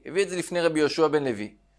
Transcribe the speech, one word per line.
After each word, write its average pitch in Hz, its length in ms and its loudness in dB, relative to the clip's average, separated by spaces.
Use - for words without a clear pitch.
הביא 175 180 -2
את 185 60 -6
זה 185 60 -8
לפני 175 260 -4
רבי 160 180 2
יהושע 151 280 4
בן 147 160 0
לוי. 104 320 -6